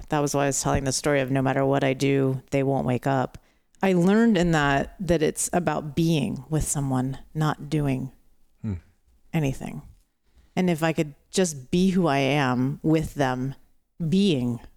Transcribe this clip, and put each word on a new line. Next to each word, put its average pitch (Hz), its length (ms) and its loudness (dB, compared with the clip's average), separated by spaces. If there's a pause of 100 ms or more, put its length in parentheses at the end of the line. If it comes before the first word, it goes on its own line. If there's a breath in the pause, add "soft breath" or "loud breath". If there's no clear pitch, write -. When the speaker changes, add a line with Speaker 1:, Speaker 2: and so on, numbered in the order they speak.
Speaker 1:
That 151 120 0
was 143 140 0
why 143 100 2
I - 20 2
was 139 160 -2
telling 139 220 0
the 135 80 -2
story 147 280 0
of 131 100 -2
no 135 120 2
matter 135 240 2
what 139 180 2
I 135 80 2
do, 135 480 0 (100)
they 139 120 0
won't 135 240 0
wake 123 200 -2
up. 135 300 -2 (460)
I 190 100 2
learned 196 460 4
in 175 140 2
that, 143 480 0
that 160 220 2
it's - 300 -2
about 151 420 -2
being 160 540 0
with 151 180 0
someone, 135 520 -2 (160)
not 151 340 -2
doing 135 420 -2 (520)
Speaker 2:
Hmm. 104 140 -6 (580)
Speaker 1:
anything. 147 480 -4 (720)
And 180 140 2
if 160 120 0
I 160 120 0
could 151 200 -4 (160)
just 160 400 -2
be 185 200 2
who 175 160 2
I 139 120 2
am 135 640 0
with 156 340 0
them 131 380 -2 (540)
being, 143 520 0 (160)